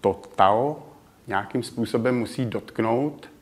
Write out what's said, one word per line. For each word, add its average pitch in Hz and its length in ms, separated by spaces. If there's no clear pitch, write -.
to 98 220
Tao 113 540
nějakým 110 320
způsobem 120 560
musí 120 280
dotknout. 117 840